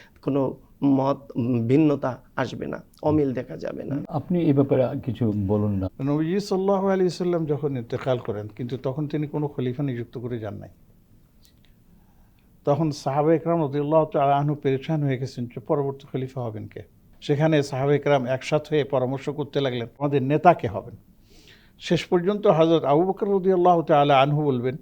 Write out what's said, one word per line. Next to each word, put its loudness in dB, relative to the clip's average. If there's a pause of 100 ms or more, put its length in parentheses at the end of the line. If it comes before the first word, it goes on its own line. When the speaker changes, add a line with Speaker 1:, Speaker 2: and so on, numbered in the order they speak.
(220)
Speaker 1:
কোনো 0 (260)
মত, 2
উম, 0
ভিন্নতা 2 (140)
আসবে -6
না, -10 (180)
অমিল 2
দেখা -8
যাবে -8
না। -6 (120)
Speaker 2:
আপনি -2
এ 4
ব্যাপারে 2
কিছু -2
বলুন 0
না। -2 (140)
Speaker 3:
নবীজি 0
সাল্লাল্লাহু 0
আলাইহি 2
ওয়াসাল্লাম 0
যখন -4
ইন্তেকাল -4
করেন, -8
কিন্তু -8
তখন -4
তিনি -4
কোনো -4
খলিফা -6
নিযুক্ত -6
করে -8
যান -8
নাই। -14 (2000)
তখন 2
সাহাবা 0
একরাম 0
রাদিয়াল্লাহু 2
তাআলা 2
আনহু 0
পেরেশান -2
হয়ে 0
গেছেন -8
যে -12
পরবর্তী -4
খলিফা -6
হবেন -8
কে? -18 (240)
সেখানে 4
সাহাবা 0
একরাম 2
একসাথ -2
হয়ে 2
পরামর্শ -2
করতে -4
লাগলেন, -2 (120)
আমাদের 0
নেতা 4
কে -4
হবেন? -10 (840)
শেষ -2
পর্যন্ত 0
হযরত 4
আবু 4
বকর -2
রাদিয়াল্লাহু 4
তাআলা 4
আনহু 2
বলবেন, -2